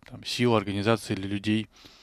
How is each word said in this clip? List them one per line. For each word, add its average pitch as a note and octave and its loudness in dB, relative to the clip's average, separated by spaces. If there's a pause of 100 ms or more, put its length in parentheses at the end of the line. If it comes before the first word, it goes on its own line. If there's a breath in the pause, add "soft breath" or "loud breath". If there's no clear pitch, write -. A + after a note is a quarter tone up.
там, - -18
сил, A#2+ 2
организаций G#2 0
или G2 -6
людей. G#2 -2 (340 soft breath)